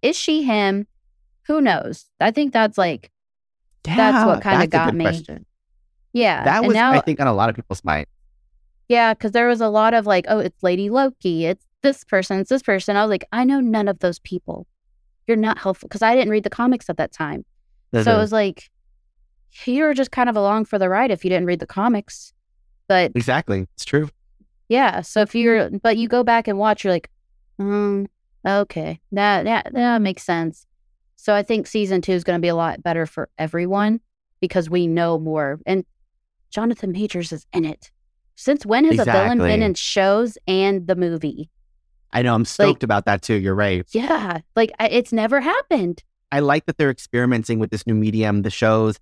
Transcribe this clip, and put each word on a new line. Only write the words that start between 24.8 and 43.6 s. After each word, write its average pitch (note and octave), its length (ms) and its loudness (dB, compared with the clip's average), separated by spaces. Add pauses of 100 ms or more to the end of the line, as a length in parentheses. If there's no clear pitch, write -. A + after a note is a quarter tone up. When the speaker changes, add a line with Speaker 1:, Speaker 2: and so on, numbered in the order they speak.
Speaker 1:
So G#3+ 200 -2
if G3+ 120 -2
you're, A#3 380 2
but A3 260 0
you A#3 100 -2
go A#3+ 160 2
back A#3 240 2
and G3+ 120 -4
watch, G#3+ 240 0
you're F#3+ 100 2
like, E3+ 160 -4 (500)
"Mm, G3+ 460 0 (400)
okay. F3 540 -2 (120)
That, G3 340 0
that, A3 280 -4
that A#3+ 300 0
makes F#3+ 200 -4
sense." E3 440 -4 (480)
So - 180 -2
I G3+ 100 2
think G#3+ 240 -2
season F#3+ 340 -2
two F#3+ 120 -4
is F3 100 -2
gonna F3 160 -2
be E3+ 80 -2
a E3+ 80 0
lot E3 280 -4
better E3 240 -2
for - 200 -10 (100)
everyone F#3+ 640 -2 (400)
because F3 300 -2
we F3 180 0
know E3+ 320 0
more. D#3 460 -4
And F#3 180 0 (680)
Jonathan G#3+ 400 -4
Majors F3+ 400 -6
is D#3 220 -12
in E3+ 120 0
it. - 260 -12 (440)
Since C#4+ 300 -2
when A#3 200 2
has D#4+ 140 4
a A3+ 60 2
villain G#3 340 2
been - 80 2
Speaker 2:
Exactly. G#3+ 180 2
Speaker 1:
in F#3+ 80 0
shows G3+ 640 0 (100)
and F#3+ 400 0
the F#3 80 0
movie? E3 540 -4 (640)
Speaker 2:
I A#2 80 0
know. B2 140 2
I'm A2+ 60 2
Speaker 1:
Like A#2 60 0
Speaker 2:
stoked - 360 2
about G#2 220 0
that G2+ 180 0
too. A2+ 120 -2
You're F#2+ 200 0
right. G2 360 0